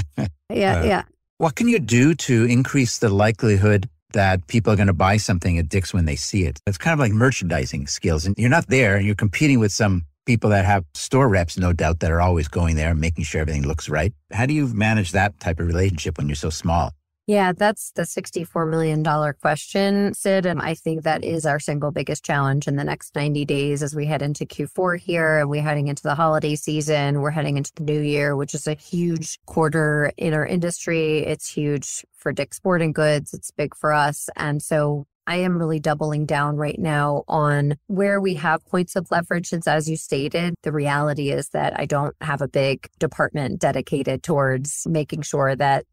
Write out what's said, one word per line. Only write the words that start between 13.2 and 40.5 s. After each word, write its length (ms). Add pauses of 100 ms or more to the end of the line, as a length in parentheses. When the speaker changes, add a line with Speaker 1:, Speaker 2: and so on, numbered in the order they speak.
Speaker 2:
sure 180
everything 240
looks 220
right. 240 (200)
How 140
do 80
you 140
manage 440
that 280
type 200
of 60
relationship 520
when 100
you're 80
so 140
small? 420 (340)
Speaker 1:
Yeah, 260
that's 400
the 140
sixty-four 580
million 380
dollar 320
question, 800
Sid. 320
And 160
I 100
think 300
that 220
is 200
our 160
single 300
biggest 340
challenge 420
in 100
the 80
next 300
ninety 300
days 380
as 120
we 120
head 160
into 240
Q 200
four 300
here 420
and 120
we're 100
heading 280
into 140
the 120
holiday 420
season. 640
We're 100
heading 280
into 160
the 100
new 160
year, 340
which 200
is 120
a 60
huge 720
quarter 720
in 160
our 140
industry. 720
It's 320
huge 520 (120)
for 180
Dick's 240
Sporting 380
Goods. 400
It's 160
big 260
for 160
us. 440
And 260
so 440 (200)
I 100
am 220
really 200
doubling 460
down 320
right 220
now 500
on 480 (100)
where 320
we 180
have 280
points 320
of 140
leverage, 380
since, 200
as 180
you 80
stated, 680